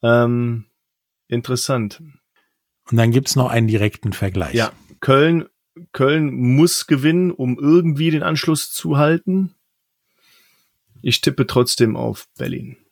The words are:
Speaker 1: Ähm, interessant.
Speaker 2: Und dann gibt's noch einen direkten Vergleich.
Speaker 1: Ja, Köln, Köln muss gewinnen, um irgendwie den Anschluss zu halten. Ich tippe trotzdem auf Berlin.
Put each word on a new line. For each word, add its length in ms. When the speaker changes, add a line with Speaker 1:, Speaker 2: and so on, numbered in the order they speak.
Speaker 1:
Ähm, 640
interessant. 720
Speaker 2:
Und 80
dann 140
gibt's 240
noch 160
einen 160
direkten 460
Vergleich. 420
Speaker 1:
Ja, 160
Köln, 460
Köln 420
muss 540
gewinnen, 460
um 260
irgendwie 540
den 100
Anschluss 480
zu 260
halten. 600
Ich 180
tippe 280
trotzdem 480
auf 320
Berlin. 380